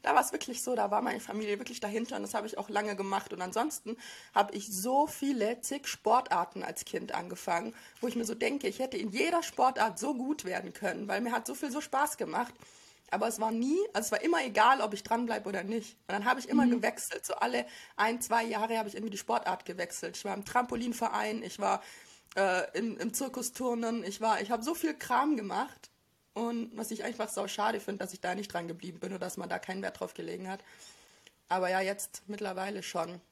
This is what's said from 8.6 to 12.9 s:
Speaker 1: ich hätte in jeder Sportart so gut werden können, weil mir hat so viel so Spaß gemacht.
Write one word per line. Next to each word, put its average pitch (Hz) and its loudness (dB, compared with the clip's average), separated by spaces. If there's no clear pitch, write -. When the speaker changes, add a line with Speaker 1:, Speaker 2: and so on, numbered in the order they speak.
Speaker 1:
ich 220 -2
hätte 262 -2
in 208 -2
jeder 330 2
Sportart 226 2
so 277 0
gut 262 -2
werden 180 -4
können, 202 -4
weil 196 0
mir 240 0
hat 233 0
so 262 -4
viel 277 -4
so 285 -2
Spaß 285 0
gemacht. 220 -2